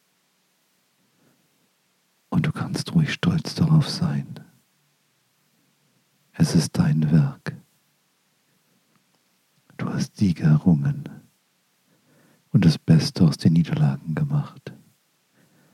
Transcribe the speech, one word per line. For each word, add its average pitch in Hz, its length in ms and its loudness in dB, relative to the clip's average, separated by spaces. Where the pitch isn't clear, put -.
Und - 180 -2
du 156 60 -2
kannst - 420 -8
ruhig 78 200 0
stolz - 420 -4
darauf - 340 2
sein. - 520 -6
Es - 200 0
ist 82 240 0
dein 76 360 2
Werk. 69 420 0
Du - 100 -6
hast - 300 -8
Siege 92 260 0
errungen 73 640 2
und 92 140 4
das 78 120 4
Beste - 460 2
aus 76 140 2
den 87 160 2
Niederlagen 76 600 0
gemacht. - 580 -6